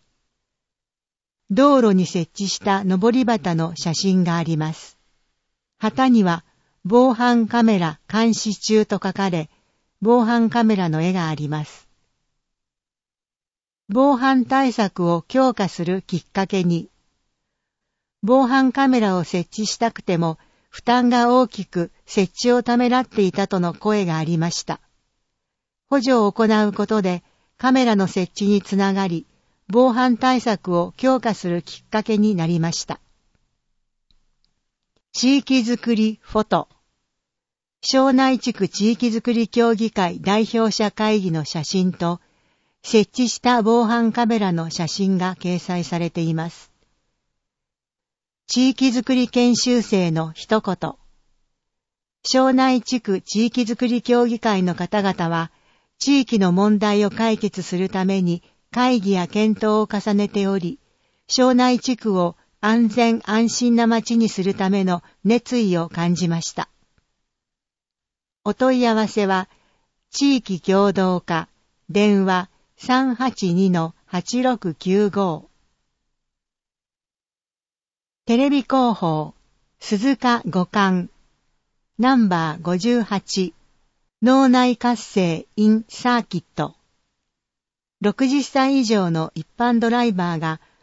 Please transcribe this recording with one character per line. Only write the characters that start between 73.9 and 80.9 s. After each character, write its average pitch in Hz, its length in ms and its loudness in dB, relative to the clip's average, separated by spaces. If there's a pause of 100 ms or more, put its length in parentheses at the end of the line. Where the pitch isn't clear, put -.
八 240 380 -4
六 233 320 -2
九 196 340 0
五。 175 400 -4 (2750)
テ 233 120 2
レ 277 120 2
ビ 277 140 2
広 247 360 0
報、 156 340 -4 (460)
鈴 220 380 -2
鹿 240 280 0
五 180 200 -2
冠、 185 440 0 (880)